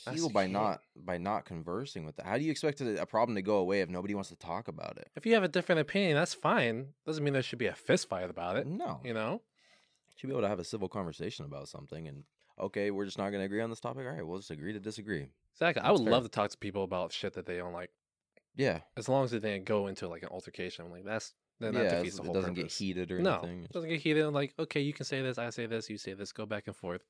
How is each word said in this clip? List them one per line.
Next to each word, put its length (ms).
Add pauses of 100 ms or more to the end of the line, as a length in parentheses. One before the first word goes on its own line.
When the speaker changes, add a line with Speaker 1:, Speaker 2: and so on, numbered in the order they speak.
Speaker 1:
That's 140
Speaker 2:
heal 100
by 160
Speaker 1:
can't. 80
Speaker 2:
not, 280 (160)
by 220
not 280
conversing 580
with 120
that. 100
How 100
do 80
you 60
expect 320
a, 180
a 60
problem 300
to 60
go 140
away 240
if 80
nobody 260
wants 160
to 60
talk 320
about 300
it? 180
Speaker 1:
If 80
you 100
have 80
a 60
different 320
opinion, 360
that's 180
fine. 540 (180)
Doesn't 180
mean 80
there 100
should 160
be 100
a 60
fist 340
fight 200
about 300
it. 80
Speaker 2:
No. 380
Speaker 1:
You 100
know? 260 (760)
Speaker 2:
Should 100
be 80
able 80
to 60
have 120
a 40
civil 240
conversation 580
about 220
something 380
and, 180 (360)
okay, 300
we're 160
just 100
not 140
gonna 140
agree 180
on 80
this 100
topic. 260
All 60
right, 140
we'll 120
just 120
agree 240
to 60
disagree. 480 (260)
Speaker 1:
Exactly. 280
I 60
Speaker 2:
That's 120
Speaker 1:
would 40
Speaker 2:
fair. 80
Speaker 1:
love 120
to 40
talk 220
to 80
people 260
about 280
shit 220
that 120
they 100
don't 160
like. 180 (640)
Speaker 2:
Yeah. 260 (180)
Speaker 1:
As 100
long 160
as 80
it 80
didn't 240
go 220
into, 220
like, 140
an 60
altercation. 560
I'm 60
like, 140
that's, 280 (260)
then 140
that 120
Speaker 2:
Yeah, 120
Speaker 1:
defeats 120
Speaker 2:
it's, 80
Speaker 1:
the 60
Speaker 2:
it 40
Speaker 1:
whole 80
Speaker 2:
doesn't 200
get 100
Speaker 1:
purpose. 140
Speaker 2:
heated 340
or 80
Speaker 1:
No, 180
Speaker 2:
anything. 260
Speaker 1:
it 80
doesn't 160
get 120
heated. 260
I'm 80
like, 240
okay, 240
you 100
can 140
say 160
this, 160
I 100
say 160
this, 240
you 80
say 160
this, 200
go 120
back 220
and 100
forth. 340